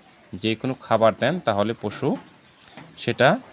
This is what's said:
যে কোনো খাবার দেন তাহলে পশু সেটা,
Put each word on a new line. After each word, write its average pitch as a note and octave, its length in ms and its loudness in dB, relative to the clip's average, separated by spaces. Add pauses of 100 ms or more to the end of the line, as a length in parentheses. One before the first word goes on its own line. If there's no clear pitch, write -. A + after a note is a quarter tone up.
(320)
যে G#2+ 220 -2
কোনো B2+ 260 -6
খাবার A2 400 2
দেন D#3 200 -2
তাহলে G#2+ 400 0
পশু G#2+ 360 -4 (840)
সেটা, A#2+ 300 2 (240)